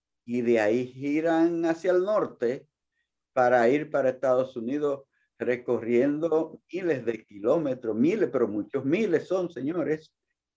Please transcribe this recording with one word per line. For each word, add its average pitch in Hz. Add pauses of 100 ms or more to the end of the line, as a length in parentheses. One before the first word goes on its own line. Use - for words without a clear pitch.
(240)
y 120
de 117
ahí 113
giran 165
hacia 165
el 180
norte 147 (680)
para 123
ir 147
para 131
Estados 127
Unidos, 139 (340)
recorriendo 123 (120)
miles 165
de 113
kilómetros, 120
miles, 156
pero 120
muchos 107
miles 165
son, 180
señores, 156 (420)